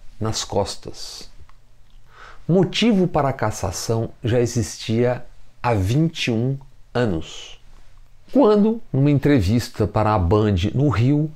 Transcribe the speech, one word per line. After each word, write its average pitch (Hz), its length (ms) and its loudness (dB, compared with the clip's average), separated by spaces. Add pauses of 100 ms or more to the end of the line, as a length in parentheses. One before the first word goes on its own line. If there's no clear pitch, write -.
(200)
nas 107 240 -4
costas. - 840 -6 (1160)
Motivo 190 600 4
para 139 220 0
a 127 40 -2
cassação 110 760 -4 (120)
já 120 200 2
existia 120 840 -2 (360)
há 120 120 0
vinte 120 540 0
e 127 40 0
um 123 260 0 (360)
anos, - 680 -4 (720)
quando, 220 500 4 (120)
numa 139 180 4
entrevista 120 760 2
para 107 300 2
a - 20 2
Band 104 380 4 (180)
no 139 140 2
Rio, 139 480 2